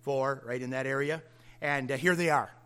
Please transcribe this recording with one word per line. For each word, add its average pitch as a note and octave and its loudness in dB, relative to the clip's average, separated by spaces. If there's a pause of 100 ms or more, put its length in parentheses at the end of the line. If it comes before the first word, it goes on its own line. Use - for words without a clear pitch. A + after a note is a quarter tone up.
four, C3+ 0
right B2 -4
in B2+ -6
that C3 -4
area. C#3+ -2 (380)
And, C#3+ -2
uh, C3+ 0
here F3 4
they E3+ 2
are. C3 2 (140)